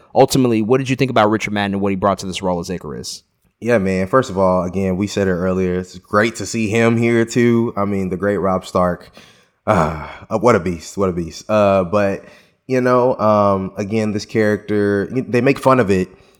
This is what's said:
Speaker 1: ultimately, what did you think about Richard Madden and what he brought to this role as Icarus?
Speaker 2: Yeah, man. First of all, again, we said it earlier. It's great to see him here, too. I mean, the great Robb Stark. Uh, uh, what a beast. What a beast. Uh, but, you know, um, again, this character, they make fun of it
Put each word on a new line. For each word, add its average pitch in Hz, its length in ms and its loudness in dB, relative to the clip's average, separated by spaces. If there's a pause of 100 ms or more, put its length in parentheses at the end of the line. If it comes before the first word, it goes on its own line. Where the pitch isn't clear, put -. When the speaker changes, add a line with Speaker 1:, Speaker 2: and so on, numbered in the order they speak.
(140)
Speaker 1:
ultimately, 123 480 4
what 120 160 2
did 131 100 -6
you 131 80 -2
think 127 140 0
about 113 180 4
Richard 107 240 -2
Madden 101 220 -2
and 98 80 -2
what 98 80 0
he 98 60 -2
brought 95 240 0
to 98 60 -10
this 90 140 -8
role 90 180 -2
as 85 120 -8
Icarus? 73 520 -12 (380)
Speaker 2:
Yeah, 117 160 0
man. 95 300 0
First 127 240 0
of 92 80 -4
all, 92 260 2
again, 92 320 -2
we 101 100 -2
said 98 220 -2
it 92 40 0
earlier. 92 460 -2
It's 92 200 -10
great 113 380 0
to 98 100 -8
see 110 240 -4
him 117 260 2
here, 117 300 2
too. 117 500 2
I 101 80 0
mean, 98 240 -2
the 92 80 -4
great 101 220 0
Robb 95 260 -2
Stark. 90 460 -2 (560)
Uh, 80 440 0 (200)
uh, 113 80 0
what 113 160 4
a 98 60 2
beast. 82 360 -8
What 95 140 0
a - 20 -2
beast. 82 380 -8
Uh, 98 340 2
but, 98 400 -2 (420)
you 127 140 -2
know, 127 380 2
um, 101 580 2
again, 107 360 -2
this 101 120 -6
character, 104 880 0
they 123 300 0
make 135 160 2
fun 131 220 4
of 98 100 0
it 92 180 0 (320)